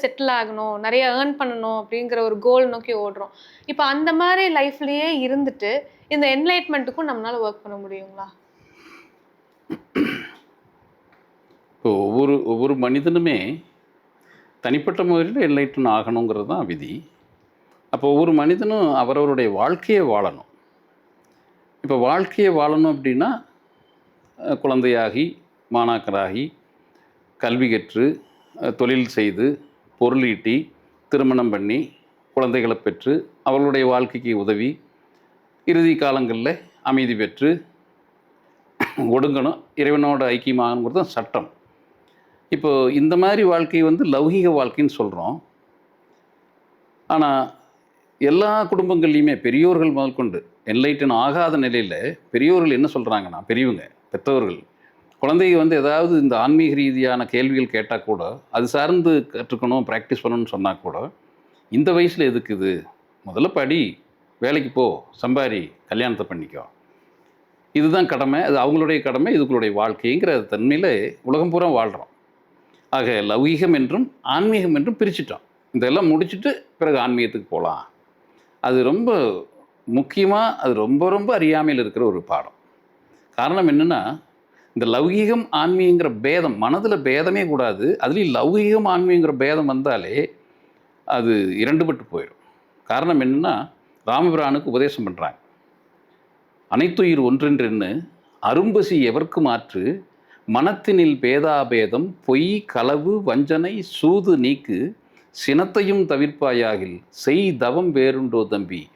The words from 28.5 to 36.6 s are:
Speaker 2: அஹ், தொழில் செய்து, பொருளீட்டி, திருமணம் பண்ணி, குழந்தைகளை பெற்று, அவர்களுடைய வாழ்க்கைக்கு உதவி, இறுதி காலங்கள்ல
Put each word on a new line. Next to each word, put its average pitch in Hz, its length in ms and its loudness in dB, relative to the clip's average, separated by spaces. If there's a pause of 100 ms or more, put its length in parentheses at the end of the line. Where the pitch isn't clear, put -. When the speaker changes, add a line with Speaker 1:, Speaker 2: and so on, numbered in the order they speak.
Speaker 2:
அஹ், - 140 -4
தொழில் 127 320 0
செய்து, 110 580 -2 (360)
பொருளீட்டி, 123 720 0 (380)
திருமணம் 127 420 2
பண்ணி, 104 420 -4 (420)
குழந்தைகளை 120 420 0
பெற்று, 139 540 -4 (120)
அவர்களுடைய 135 440 2
வாழ்க்கைக்கு 123 520 -2
உதவி, 107 420 -2 (840)
இறுதி 165 300 4
காலங்கள்ல 131 640 -2 (240)